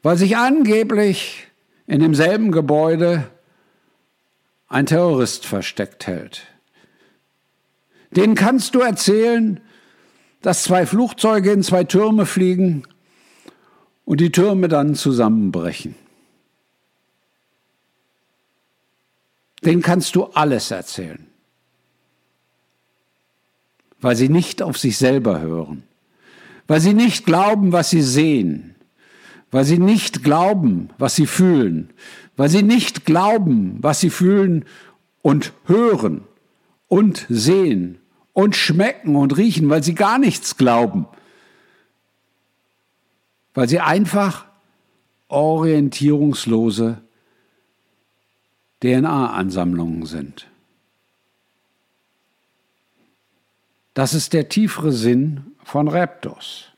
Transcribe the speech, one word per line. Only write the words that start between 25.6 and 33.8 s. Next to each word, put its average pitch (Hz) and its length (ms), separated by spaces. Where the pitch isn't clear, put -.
weil 156 140
sie 196 140
nicht 226 300
glauben, 196 460
was 170 180
sie 165 140
sehen, 131 720
weil 131 120
sie 165 140
nicht 185 460
glauben, 147 720
was 131 160
sie 156 140
fühlen, 123 640
weil 143 120
sie 202 160
nicht 226 400
glauben, 165 760